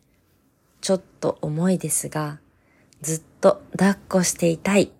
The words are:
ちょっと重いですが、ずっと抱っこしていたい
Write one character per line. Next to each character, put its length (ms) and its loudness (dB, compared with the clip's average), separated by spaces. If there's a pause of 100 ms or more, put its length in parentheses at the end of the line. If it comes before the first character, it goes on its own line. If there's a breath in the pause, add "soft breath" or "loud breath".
(800)
ち 100 -2
ょ 40 2
っ 60 -2 (200)
と 200 -2
重 280 -2
い 80 2
で 120 -6
す 200 -6
が、 320 -8 (580 soft breath)
ず 220 -6
っ 0 - (180)
と 220 4 (100)
抱 200 2
っ 60 -2 (120)
こ 140 2
し 100 -2
て 160 0
い 80 -2
た 200 0
い 220 2